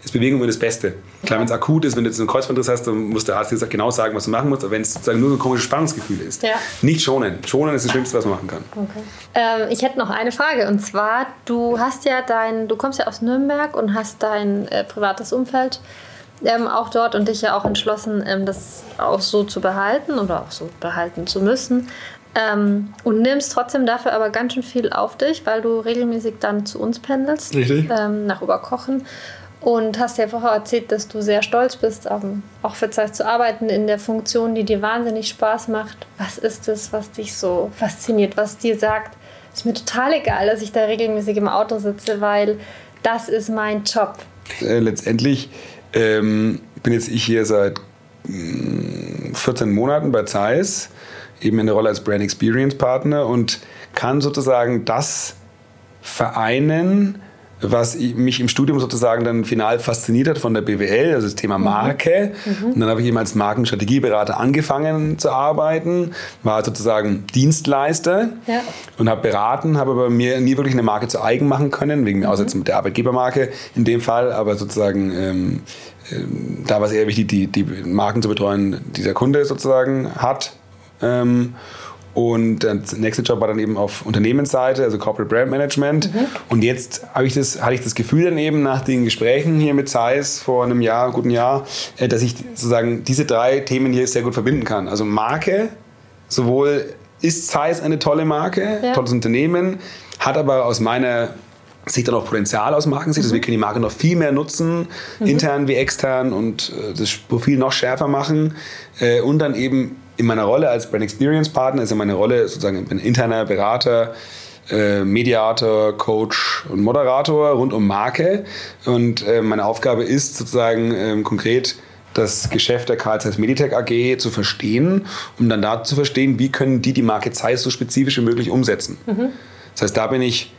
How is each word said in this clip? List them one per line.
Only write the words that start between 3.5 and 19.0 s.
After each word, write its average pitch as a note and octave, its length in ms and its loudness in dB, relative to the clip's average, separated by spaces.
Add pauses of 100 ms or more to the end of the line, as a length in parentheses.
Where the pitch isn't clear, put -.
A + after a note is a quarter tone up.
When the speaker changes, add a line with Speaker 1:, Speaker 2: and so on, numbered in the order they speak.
Speaker 1:
dir - 160 -2
genau G#2+ 240 0
sagen, A2 240 0
was G2 80 -4
du G#2+ 80 -2
machen C3 160 0
musst, C3+ 160 -2
aber G2 80 -4
wenn's G#2+ 220 -4
sozusagen A2+ 260 0
nur C3+ 80 4
so C#3 80 2
ein - 20 -4
komisches B2 280 0
Spannungsgefühl C#3 560 -2
ist. - 200 -8
Speaker 2:
Ja. A3 120 0 (280)
Speaker 1:
Nicht D#3+ 220 2
schonen. A#2 420 0
Schonen D3 300 0
ist A#2+ 80 -2
das B2 80 0
Schlimmste, B2+ 260 0
was A2 60 0
man G2+ 100 0
machen F#2 140 -8
kann. - 240 -10
Speaker 2:
Okay. G#3 280 -8 (360)
Ähm, A3+ 340 0
ich A#3 120 -2
hätte C4 140 -2
noch A#3 140 -2
eine A#3 220 -2
Frage C#4+ 340 0
und G3+ 140 0
zwar, G#3+ 480 -2 (160)
du A#3+ 340 0
hast B3+ 260 -2
ja C4+ 120 2 (100)
dein, A3+ 400 0
du A3+ 80 -2
kommst C4+ 240 -4
ja - 80 0
aus G#3+ 160 -6
Nürnberg C#4+ 540 0
und G#3 180 0
hast G#3+ 300 -4
dein, G#3 420 -2
äh, - 160 -2
privates G3+ 500 -4
Umfeld, B3+ 480 -2 (640)
ähm, A#3 220 2
auch A#3 240 -2
dort A#3 240 0
und G#3 140 2
dich G#3+ 140 -2
ja G#3+ 140 0
auch G3+ 80 -2
entschlossen, G#3+ 600 -2
ähm, G3 180 -2
das - 380 -6 (140)
auch - 240 0